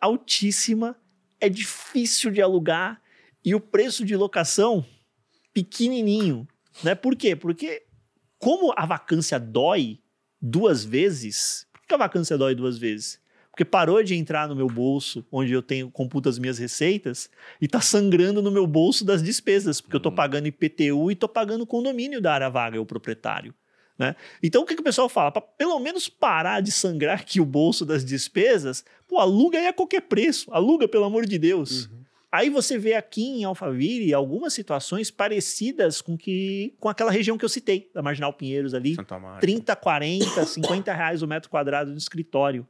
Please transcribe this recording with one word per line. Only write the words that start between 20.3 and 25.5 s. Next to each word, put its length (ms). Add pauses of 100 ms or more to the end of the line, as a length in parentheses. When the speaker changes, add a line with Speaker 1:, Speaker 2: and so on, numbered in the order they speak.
Speaker 1:
I 40
P 180
T 220
U 200
e 40
tô 140
pagando 320
o 60
condomínio 520
da 140
área 160
vaga, 320
o 40
proprietário, 680 (420)
né? 200 (260)
Então, 220
o 20
que 80
que 80
o 20
pessoal 240
fala? 240
Pra 80
pelo 400